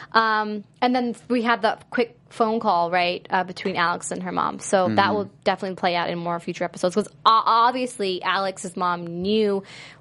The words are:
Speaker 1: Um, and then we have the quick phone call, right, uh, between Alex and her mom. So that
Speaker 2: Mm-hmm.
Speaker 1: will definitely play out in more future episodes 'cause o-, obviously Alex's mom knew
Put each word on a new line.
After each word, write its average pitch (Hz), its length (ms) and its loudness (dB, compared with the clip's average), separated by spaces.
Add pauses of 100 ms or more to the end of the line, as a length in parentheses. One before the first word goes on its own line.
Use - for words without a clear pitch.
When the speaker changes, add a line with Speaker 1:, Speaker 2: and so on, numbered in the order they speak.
(140)
Speaker 1:
Um, 214 500 0 (160)
and 247 160 2
then 240 200 0 (120)
we 240 140 2
have 233 220 2
the 214 140 2 (120)
quick - 260 -2 (140)
phone 226 320 0
call, 175 300 2
right, 175 400 0
uh, 185 120 2
between 180 320 -4
Alex 175 360 0
and 180 120 -4
her 180 80 -6
mom. - 280 -2
So 185 300 2
that 202 180 4
Speaker 2:
Mm-hmm. 208 80 2
Speaker 1:
will 202 140 -2 (140)
definitely 190 320 0
play 175 200 0
out 170 140 0
in 175 100 -4
more 170 200 -4
future 175 240 -6
episodes 175 320 -2
'cause 208 120 0
o-, - 40 -18 (140)
obviously 226 1000 2
Alex's 190 540 -4
mom 175 280 -2 (180)
knew 202 400 0 (380)